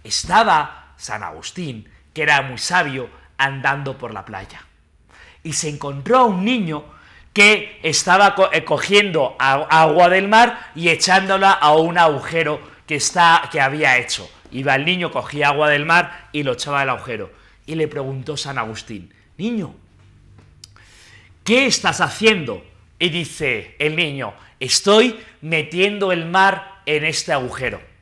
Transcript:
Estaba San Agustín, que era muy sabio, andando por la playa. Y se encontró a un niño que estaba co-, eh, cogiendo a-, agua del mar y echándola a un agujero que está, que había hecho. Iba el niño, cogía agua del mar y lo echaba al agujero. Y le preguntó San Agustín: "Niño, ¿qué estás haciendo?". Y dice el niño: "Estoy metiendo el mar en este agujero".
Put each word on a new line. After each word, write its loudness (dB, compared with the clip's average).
Estaba 0
San -12
Agustín, -12
que -8
era 2
muy -10
sabio, -2
andando -4
por -12
la -12
playa. -16
Y -10
se -4
encontró -2
a 6
un 0
niño -2
que 2
estaba 2
co-, 4
eh, 0
cogiendo 0
a-, 2
agua 6
del 2
mar 2
y 0
echándola 2
a 4
un 4
agujero 0
que -6
está, 2
que -2
había 2
hecho. -6
Iba -2
el -2
niño, -2
cogía -4
agua 2
del 2
mar 0
y -6
lo -2
echaba -4
al -2
agujero. -8
Y -10
le -2
preguntó -10
San -8
Agustín: -10
"Niño, -6
¿qué 2
estás 0
haciendo?". -2
Y 0
dice -6
el -2
niño: -4
"Estoy 2
metiendo -2
el -4
mar 0
en -2
este -4
agujero". -4